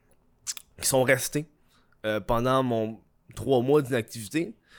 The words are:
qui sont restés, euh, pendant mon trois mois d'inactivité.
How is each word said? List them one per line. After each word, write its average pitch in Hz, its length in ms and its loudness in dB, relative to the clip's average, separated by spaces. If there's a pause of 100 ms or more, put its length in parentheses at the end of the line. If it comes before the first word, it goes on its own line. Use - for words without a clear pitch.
(800)
qui - 80 -4
sont 135 140 4
restés, 135 480 0 (560)
euh, 107 140 -2
pendant 123 420 2
mon 113 380 -4 (340)
trois 123 300 2
mois 143 180 4
d'inactivité. 123 720 -4 (240)